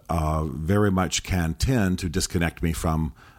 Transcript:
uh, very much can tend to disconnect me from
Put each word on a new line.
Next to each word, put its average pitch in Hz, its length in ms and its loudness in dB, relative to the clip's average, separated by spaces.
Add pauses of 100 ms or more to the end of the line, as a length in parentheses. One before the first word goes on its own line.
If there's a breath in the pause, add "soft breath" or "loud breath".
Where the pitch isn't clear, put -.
uh, 78 360 0
very 82 480 0
much 92 320 0
can 82 300 0
tend 98 440 2
to 92 100 -4
disconnect 85 540 -2
me 82 100 2
from 80 420 -2 (240 loud breath)